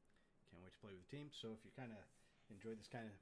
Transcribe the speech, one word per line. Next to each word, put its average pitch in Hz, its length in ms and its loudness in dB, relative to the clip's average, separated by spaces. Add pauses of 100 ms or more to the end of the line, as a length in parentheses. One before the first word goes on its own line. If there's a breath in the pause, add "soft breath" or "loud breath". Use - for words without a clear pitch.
(480 loud breath)
Can't 87 160 -6
wait 92 80 -4
to - 80 -14
play 101 160 0
with 90 80 -2
the - 80 -4
team. 143 240 2
So 113 160 4
if 110 160 0
you - 80 -6
kinda 113 240 2 (480 loud breath)
enjoy 110 320 4
this - 80 -4
kinda 113 240 4 (100)